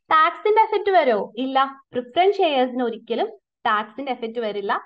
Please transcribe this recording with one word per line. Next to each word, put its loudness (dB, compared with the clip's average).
ടാക്സിന്റെ 2
എഫക്ട് 0
വരുമോ? 2
ഇല്ല. -2
പ്രിഫറൻസ് 0
ഷെയർസിന് 0
ഒരിക്കലും -6
ടാക്സിന്റെ -2
എഫക്ട് -8
വരില്ല. -4